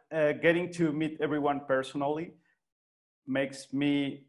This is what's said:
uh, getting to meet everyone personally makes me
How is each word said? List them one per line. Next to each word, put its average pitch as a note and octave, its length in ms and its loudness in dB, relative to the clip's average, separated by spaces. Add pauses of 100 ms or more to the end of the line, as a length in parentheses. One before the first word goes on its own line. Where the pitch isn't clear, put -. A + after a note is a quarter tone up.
(120)
uh, D3+ 220 2
getting E3+ 400 2
to E3+ 180 2
meet D#3 300 -2
everyone C#3+ 460 0
personally C#3+ 640 -2 (920)
makes C3+ 460 -4
me C#3+ 580 0